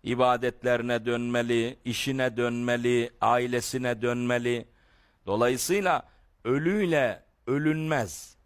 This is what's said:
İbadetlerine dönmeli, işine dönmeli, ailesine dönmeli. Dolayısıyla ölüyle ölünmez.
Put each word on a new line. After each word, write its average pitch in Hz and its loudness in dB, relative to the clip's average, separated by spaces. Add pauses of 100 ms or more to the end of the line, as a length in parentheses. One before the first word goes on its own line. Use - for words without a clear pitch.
İbadetlerine 120 0
dönmeli, 120 0
işine 127 -2
dönmeli, 120 0 (100)
ailesine 123 0
dönmeli. 120 0 (580)
Dolayısıyla 131 0 (400)
ölüyle 151 0 (240)
ölünmez. 151 -2 (100)